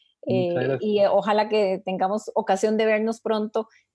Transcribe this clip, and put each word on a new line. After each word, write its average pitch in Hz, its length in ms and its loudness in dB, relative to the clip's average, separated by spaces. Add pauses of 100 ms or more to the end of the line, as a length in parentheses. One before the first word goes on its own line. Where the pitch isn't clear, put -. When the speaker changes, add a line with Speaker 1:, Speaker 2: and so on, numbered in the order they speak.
(260)
Speaker 1:
Muchas - 0 -
Speaker 2:
Eh, 180 280 0
Speaker 1:
gracias. 131 260 0
Speaker 2:
y, 208 180 0
eh, 202 100 4
ojalá 208 400 2
que 202 360 0
tengamos 190 500 -2
ocasión 214 420 0
de 220 100 2
vernos 220 340 0
pronto 220 480 -4 (260)